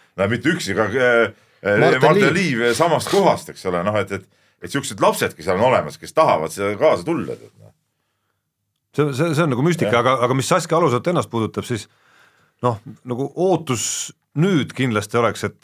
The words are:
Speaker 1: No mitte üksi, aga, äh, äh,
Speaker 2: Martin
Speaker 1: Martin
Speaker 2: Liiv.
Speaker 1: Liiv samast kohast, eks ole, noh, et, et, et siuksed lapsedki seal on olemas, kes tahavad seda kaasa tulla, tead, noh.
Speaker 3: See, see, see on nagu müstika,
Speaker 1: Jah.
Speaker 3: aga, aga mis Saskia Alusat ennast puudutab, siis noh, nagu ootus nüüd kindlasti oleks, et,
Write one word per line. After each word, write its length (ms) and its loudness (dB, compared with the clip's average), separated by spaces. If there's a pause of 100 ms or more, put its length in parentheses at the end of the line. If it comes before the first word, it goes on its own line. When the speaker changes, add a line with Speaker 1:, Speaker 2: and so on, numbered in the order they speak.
(160)
Speaker 1:
No 160 0
mitte 200 -2
üksi, 240 -6
aga, 140 2
äh, 320 4 (400)
äh, 180 2
Speaker 2:
Martin 240 4
Speaker 1:
Martin 300 4
Speaker 2:
Liiv. 260 0
Speaker 1:
Liiv 160 2
samast 360 0
kohast, 420 2
eks 160 -20
ole, 160 -2
noh, 160 0
et, 100 -6
et, 140 -8 (360)
et 120 -14
siuksed 260 -6
lapsedki 460 -2
seal 100 0
on 140 2
olemas, 320 0
kes 100 -16
tahavad 400 2
seda 240 -4
kaasa 320 0
tulla, 300 -6
tead, 180 -20
noh. 160 -20 (1200)
Speaker 3:
See, 160 0
see, 240 -2
see 80 2
on 80 0
nagu 120 0
müstika, 280 0
Speaker 1:
Jah. 120 4
Speaker 3:
aga, 100 4 (100)
aga 120 2
mis 120 -2
Saskia 300 2
Alusat 320 2
ennast 220 -2
puudutab, 360 -4
siis 140 -4 (840)
noh, 140 0 (260)
nagu 220 -6 (180)
ootus 680 -2 (240)
nüüd 400 0
kindlasti 440 -2
oleks, 280 0
et, 160 -12